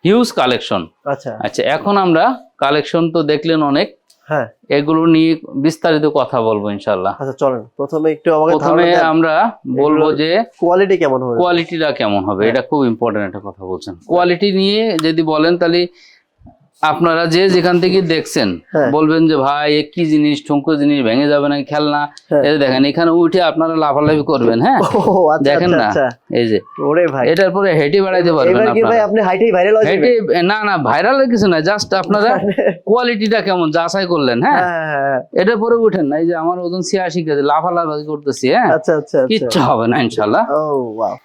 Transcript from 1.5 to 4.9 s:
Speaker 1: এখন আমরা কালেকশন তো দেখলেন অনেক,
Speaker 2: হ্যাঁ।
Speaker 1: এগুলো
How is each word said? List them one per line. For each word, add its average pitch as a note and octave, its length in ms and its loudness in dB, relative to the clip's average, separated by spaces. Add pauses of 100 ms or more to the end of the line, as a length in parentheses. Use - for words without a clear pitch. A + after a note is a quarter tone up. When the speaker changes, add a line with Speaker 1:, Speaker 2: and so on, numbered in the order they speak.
Speaker 1:
এখন D#3 340 0
আমরা F#3 380 2 (220)
কালেকশন D3+ 540 -2
তো E3 120 -2
দেখলেন D3+ 400 0
অনেক, D3 340 -2 (300)
Speaker 2:
হ্যাঁ। C#3+ 200 -4 (220)
Speaker 1:
এগুলো D3+ 360 0